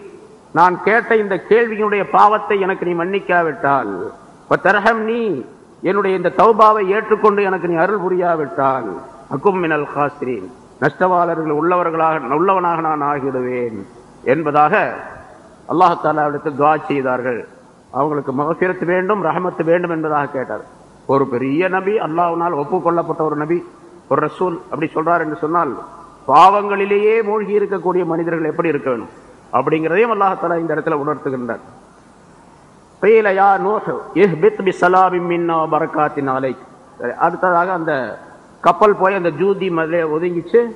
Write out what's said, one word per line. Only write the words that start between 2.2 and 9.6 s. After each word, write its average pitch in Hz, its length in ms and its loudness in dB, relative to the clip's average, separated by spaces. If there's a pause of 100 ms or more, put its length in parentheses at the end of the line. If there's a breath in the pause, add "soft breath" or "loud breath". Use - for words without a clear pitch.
எனக்கு 185 260 -2
நீ 170 180 -2
மன்னிக்காவிட்டால், 139 1080 -2 (380)
"வ - 20 0 (100)
தர்ஹம்னி", 214 840 0 (380)
என்னுடைய 190 340 0
இந்த 175 200 0
தௌபாவை 214 500 4
ஏற்றுக்கொண்டு 202 560 0
எனக்கு 185 260 -2
நீ 170 60 -2
அருள் 180 240 0
புரியாவிட்டால், 143 1000 -2 (280)
"அகும் 185 360 0